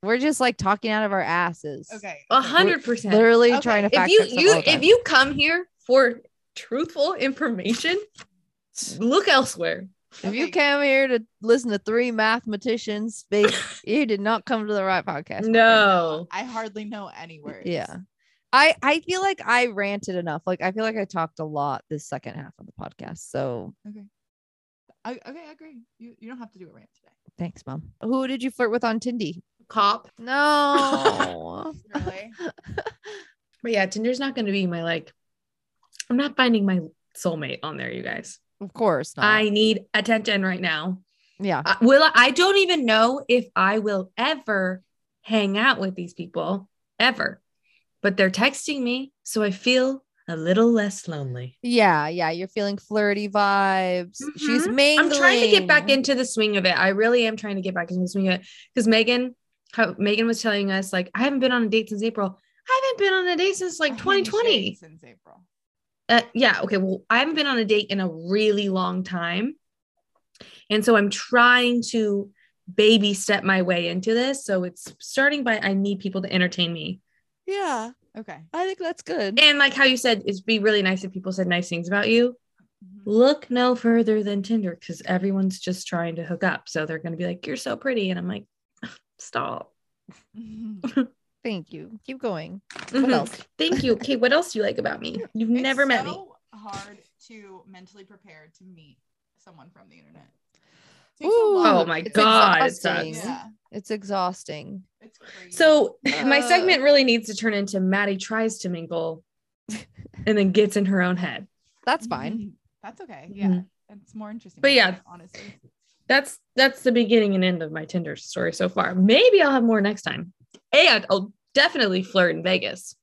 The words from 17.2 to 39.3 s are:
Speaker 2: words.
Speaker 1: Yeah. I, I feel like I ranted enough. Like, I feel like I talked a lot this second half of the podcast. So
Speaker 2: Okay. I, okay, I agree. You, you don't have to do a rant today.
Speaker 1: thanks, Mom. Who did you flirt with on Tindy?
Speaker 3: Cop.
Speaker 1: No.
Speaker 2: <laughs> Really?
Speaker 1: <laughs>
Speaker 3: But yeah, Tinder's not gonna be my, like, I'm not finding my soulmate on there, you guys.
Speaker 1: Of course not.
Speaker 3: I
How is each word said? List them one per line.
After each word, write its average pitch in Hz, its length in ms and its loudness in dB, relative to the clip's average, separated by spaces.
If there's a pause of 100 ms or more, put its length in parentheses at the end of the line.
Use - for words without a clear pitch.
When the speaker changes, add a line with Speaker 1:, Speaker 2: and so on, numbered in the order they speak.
Speaker 2:
words. 147 260 -14
Speaker 1:
Yeah. 127 300 -6 (560)
I, 302 320 6
I 294 160 2
feel 359 220 -4
like 392 260 -2
I 247 200 2
ranted 202 480 -6
enough. 165 300 -6
Like, 185 160 -4
I 185 120 -2
feel 220 100 -4
like 220 140 -4
I 196 80 -4
talked 165 340 -8
a 160 60 -6
lot 143 440 -6
this 151 160 -10
second 127 300 -12
half - 240 -16
of - 80 -20
the - 60 -20
podcast. - 460 -16 (120)
So 127 420 -8 (140)
Speaker 2:
Okay. 208 160 -18 (1000)
I, 240 80 -10
okay, 285 340 -18
I 302 40 -20
agree. 311 300 -20 (160)
You, 233 220 -20
you 220 100 -18
don't 254 100 -16
have 220 120 -18
to 185 80 -20
do 175 100 -20
a - 40 -20
rant - 200 -20
today. - 180 -20 (260)
Speaker 1:
thanks, - 280 -10
Mom. 143 180 -12 (180)
Who 262 260 -2
did 254 160 -6
you 262 80 -4
flirt 240 180 -2
with 233 140 -2
on 226 160 -2
Tindy? 214 420 -6 (260)
Speaker 3:
Cop. 214 420 -2 (100)
Speaker 1:
No. 277 1500 0 (100)
Speaker 2:
<laughs> 202 120 -18
Really? 202 420 -10
Speaker 1:
<laughs> - 460 -12 (800)
Speaker 3:
But 233 100 -6
yeah, 196 140 2
Tinder's 220 340 -4
not 269 160 -6
gonna 214 160 -2
be 196 160 0
my, 170 160 -4
like, 165 280 -6 (960)
I'm 240 80 0
not 285 180 -2
finding 233 300 2
my 185 160 0 (340)
soulmate 151 480 -6
on 151 140 -10
there, 123 140 -10
you - 120 -10
guys. - 360 -12 (200)
Speaker 1:
Of 202 140 -16
course 165 420 -2
not. 175 100 -2
Speaker 3:
I 214 240 2